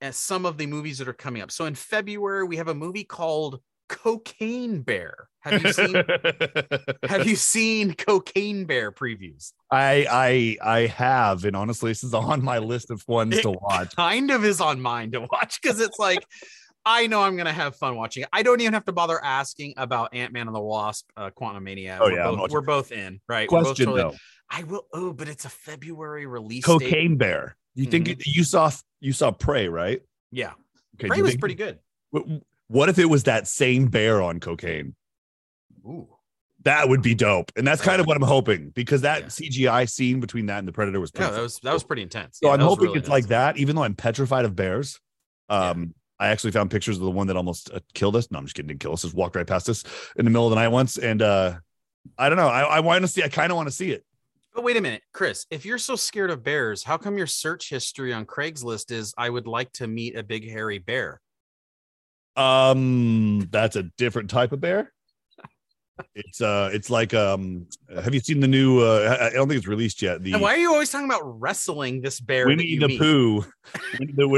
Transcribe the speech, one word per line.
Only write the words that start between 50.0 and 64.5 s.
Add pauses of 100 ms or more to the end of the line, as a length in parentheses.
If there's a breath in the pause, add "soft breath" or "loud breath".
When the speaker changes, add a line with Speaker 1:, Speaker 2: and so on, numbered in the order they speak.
Speaker 2:
in
the
middle
of
the
night
once.
And,
uh, (580)
I
don't
know.
I,
I
wanna
see,
I
kinda
wanna
see
it. (520)
Speaker 1:
But
wait
a
minute, (100)
Chris,
if
you're
so
scared
of
bears,
how
come
your
search
history
on
Craigslist
is,
"I
would
like
to
meet
a
big
hairy
bear"? (1160)
Speaker 2:
Um,
that's
a (140)
different
type